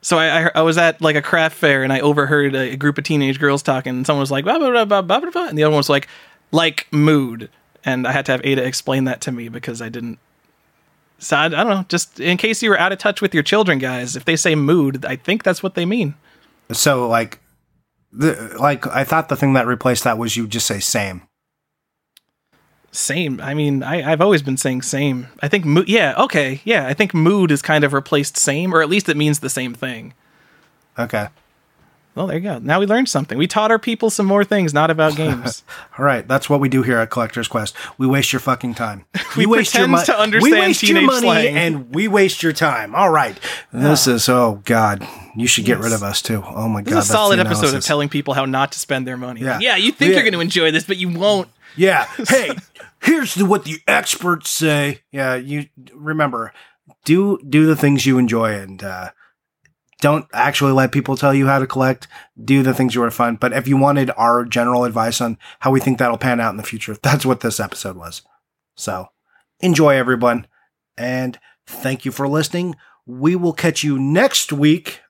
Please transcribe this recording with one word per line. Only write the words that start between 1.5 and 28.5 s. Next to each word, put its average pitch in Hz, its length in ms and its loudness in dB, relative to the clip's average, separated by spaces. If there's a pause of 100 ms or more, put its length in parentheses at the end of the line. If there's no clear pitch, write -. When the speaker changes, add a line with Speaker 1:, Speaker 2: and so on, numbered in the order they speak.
Speaker 1:
fair, 143 260 2
and 135 100 0
I 135 60 0
overheard 143 560 2
a, 131 180 -2
a 135 40 -8
group 143 220 0
of 147 60 -8
teenage 139 360 0
girls 143 240 2
talking, 131 320 -2
and 127 100 -4
someone 147 140 0
was 135 100 -2
like, 139 140 -2
"Blah, 240 140 0
blah, 285 120 0
blah, 240 140 4
blah, 202 180 2
blah, 190 180 0
blah, 339 100 -8
blah," 349 180 -4
and 160 100 -6
the 151 60 2
other 151 60 4
one 151 80 2
was 139 120 0
like, 139 180 0 (420)
"Like 160 420 0
mood." 143 560 2 (360)
And 127 220 -2
I 127 60 -2
had 135 140 -2
to 139 60 0
have 127 120 0
Ada 135 200 0
explain 131 400 -2
that 127 180 -4
to 135 100 -8
me 117 160 -12
because 120 340 -12
I 113 60 -10
didn't. 117 300 -10 (1000)
So - 180 -2
I, 147 100 2
I - 20 2
don't 165 200 0
know. 196 200 0
Just - 320 -4
in 170 160 0
case 220 260 -2
you 226 80 2
were 190 80 4
out 180 140 2
of 190 60 -6
touch 202 220 -2
with 196 140 -2
your 156 80 2
children, 185 360 2
guys, 127 380 -6
if 123 80 -12
they 165 120 0
say 160 180 2
mood, 139 500 2
I 131 120 -6
think 202 260 -4
that's 185 200 -2
what 190 120 -6
they 175 100 -2
mean. 185 300 -2 (580)
Speaker 2:
So, 123 360 0
like, 113 320 0 (720)
the, 120 460 -2
like, 139 280 0
I 135 180 -2
thought 156 240 0
the 139 80 -2
thing 135 180 2
that 123 120 4
replaced 123 380 0
that 117 140 0
was 113 180 -4
you 117 100 -4
just 113 200 -4
say 101 140 -4
same. 98 420 -4 (1700)
Speaker 1:
Same. 143 500 -4
I 139 140 -8
mean, 143 280 0
I, 143 300 -4
I've 156 100 0
always 185 200 4
been 135 140 -2
saying 131 260 -2
same. 135 460 -4 (140)
I 143 60 -2
think 190 160 0
mo-, 156 220 4
yeah, 180 280 2 (100)
okay, 139 400 -2
yeah, 202 220 0
I 139 80 -2
think 196 200 0
mood 175 360 4
is 143 120 2
kind 151 220 2
of 139 80 0
replaced 143 440 -2
same, 165 380 -2